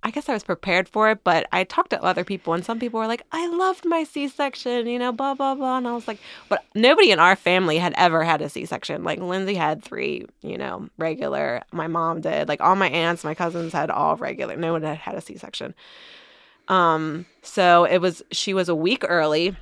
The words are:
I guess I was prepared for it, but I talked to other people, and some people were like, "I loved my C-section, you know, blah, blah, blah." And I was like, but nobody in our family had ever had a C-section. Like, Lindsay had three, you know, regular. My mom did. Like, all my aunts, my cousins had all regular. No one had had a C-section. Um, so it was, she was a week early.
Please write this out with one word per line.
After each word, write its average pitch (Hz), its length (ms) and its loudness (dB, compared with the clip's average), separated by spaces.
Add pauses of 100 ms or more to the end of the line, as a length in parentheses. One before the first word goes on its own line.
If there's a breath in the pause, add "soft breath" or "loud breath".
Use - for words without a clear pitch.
I 220 80 -4
guess 294 180 -8
I 277 60 0
was 208 100 -6
prepared 185 460 -2
for 214 200 2
it, 214 140 -2
but 165 260 2
I 185 140 0
talked - 240 -2
to - 160 -4
other 180 180 0
people, 175 300 -6
and 170 100 -2
some 226 160 -6
people 233 220 -4
were 220 60 -2
like, 233 160 -4 (100)
"I 330 160 -4
loved 359 380 -2
my 330 180 0
C-section, 269 840 -4
you 240 120 -4
know, 247 120 -2
blah, 269 220 -4
blah, 269 220 -2
blah." 262 240 -2
And 247 100 -4
I 233 60 -4
was 233 120 -8
like, 214 120 -8 (320 loud breath)
but - 240 -2
nobody 269 360 6
in 185 80 4
our 180 160 8
family 175 440 2
had 175 180 -2
ever 165 280 4
had 160 180 2
a 147 80 -6
C-section. - 540 -8
Like, 165 160 -4
Lindsay 190 340 -4
had 147 280 0
three, - 440 -6 (160)
you - 160 -10
know, - 400 -10
regular. 143 640 -4 (100)
My 160 140 -6
mom 165 340 -2
did. 156 260 -2
Like, 151 140 -2
all 180 160 4
my 190 140 2
aunts, 165 340 0
my 156 100 -4
cousins 165 380 -4
had 156 180 -2
all 160 260 0
regular. - 380 -8
No 165 180 -4
one 160 100 -2
had 156 160 -6
had - 160 -10
a 165 80 -8
C-section. - 520 -14 (920 loud breath)
Um, 165 560 2 (160)
so 175 440 6
it 175 180 2
was, 175 200 -2 (100)
she 190 200 -4
was 185 160 0
a 175 60 2
week 170 340 0
early. 170 540 2